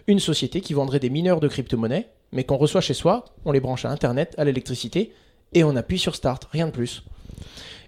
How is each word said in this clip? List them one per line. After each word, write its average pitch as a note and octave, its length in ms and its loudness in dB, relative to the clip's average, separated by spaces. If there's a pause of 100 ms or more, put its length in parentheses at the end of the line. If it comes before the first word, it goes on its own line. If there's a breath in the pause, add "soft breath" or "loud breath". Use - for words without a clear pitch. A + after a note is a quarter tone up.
une G3+ 100 6
société D#3 420 -2
qui - 140 -4
vendrait C#3 240 2
des B2 120 0
mineurs E3+ 280 2
de D3+ 80 2
crypto-monnaie, B2 600 -2 (240)
mais C3 100 0
qu'on C#3 140 0
reçoit D#3 240 4
chez C#3 140 0
soi, G#3+ 300 2 (200)
on D#3 80 0
les C3+ 80 4
branche B2+ 240 -4
à A#2+ 60 -2
Internet, C#3 460 -2
à D3+ 80 0
l'électricité, C3 680 -2 (420 soft breath)
et E3+ 100 6
on D3 100 4
appuie F3+ 240 -2
sur - 160 -2
Start, - 380 -4
rien E3 140 0
de D3+ 60 -4
plus. B2 300 -6 (840 loud breath)